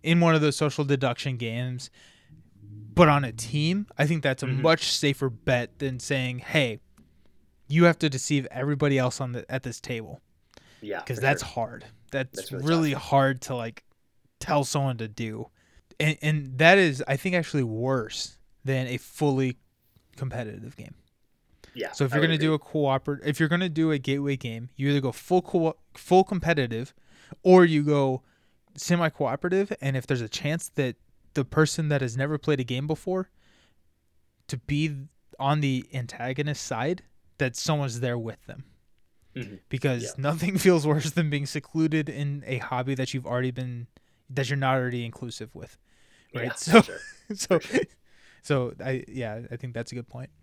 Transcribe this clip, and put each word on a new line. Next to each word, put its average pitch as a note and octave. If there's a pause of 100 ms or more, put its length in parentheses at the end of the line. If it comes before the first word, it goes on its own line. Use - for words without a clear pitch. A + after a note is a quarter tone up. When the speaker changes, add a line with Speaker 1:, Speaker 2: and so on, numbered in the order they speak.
Speaker 1:
in E3+
one E3
of D#3
those D3
social D3+
deduction C3+
games, B2 (1040)
but E3+
on C#3+
a A2+
team, D3 (120)
I D3
think D#3
that's C3+
a C3+
Speaker 2:
Mm-hmm. C3+
Speaker 1:
much D#3+
safer C#3
bet B2
than C3
saying, B2+
"Hey, B2+ (880)
you D#3+
have E3+
to D#3
deceive C3+
everybody C#3
else B2
on B2+
the, A#2+
at C3
this B2
table." A2+ (600)
Speaker 2:
Yeah, G2+
Speaker 1:
'Cause B2
Speaker 2:
for A2
Speaker 1:
that's C3+
Speaker 2:
sure. -
Speaker 1:
hard. A#2 (260)
That's C3
Speaker 2:
That's -
really C3
Speaker 1:
really D#3+
Speaker 2:
tough. B2+
Speaker 1:
hard C3+
to, C3
like, A#2 (560)
tell D3
someone C3+
to A2+
do. A2 (500)
And, D3+
and D3
that E3+
is, C#3+
I C3+
think, F3+
actually D#3
worse A#2 (260)
than C3
a B2
fully C3+ (580)
competitive A#2
game. - (800)
Speaker 2:
Yeah, G2
Speaker 1:
So -
if B2
Speaker 2:
I D3
Speaker 1:
you're D3
Speaker 2:
would E3
Speaker 1:
gonna D#3+
do D#3
Speaker 2:
agree. D3
Speaker 1:
a -
cooper-, C#3+
if D3
you're D#3+
gonna F3
do D#3+
a D3+
gateway C#3
game, A#2
you C#3
either C#3+
go B2+
full F3+
co-, D#3+ (180)
full F#3
competitive, C#3 (480)
or F#3
you D3+
go C#3 (540)
semi-cooperative. F3 (100)
And C3+
if B2+
there's B2
a A2
chance -
that C3 (380)
the C#3+
person D#3
that C#3+
has A#2+
never C#3+
played C#3+
a B2+
game B2
before, F#3 (1200)
to C#3
be D3 (440)
on C#3+
the C3
antagonist C3
side, C3+ (360)
that B2+
someone's C#3
there A#2+
with A2+
them. - (680)
Speaker 2:
Mm-hmm. G#2 (120)
Speaker 1:
Because B2+
Speaker 2:
Yeah. -
Speaker 1:
nothing D#3+
<laughs> -
feels E3+
worse D3+
than D#3+
being C#3+
secluded D#3
in C#3+
a B2+
hobby B2+
that C3
you've B2+
already B2+
been, B2 (440)
that C3
you're C#3+
not C3+
already B2
inclusive A#2
with. - (580)
Right? A#2+
Speaker 2:
Yeah, B2
Speaker 1:
So, F#3+
Speaker 2:
for -
sure. - (180)
Speaker 1:
<laughs> -
so, -
Speaker 2:
For -
sure. - (600)
Speaker 1:
so B2+
I, C3
yeah, A2+
I B2+
think B2
that's A#2
a -
good B2
point. B2+ (120)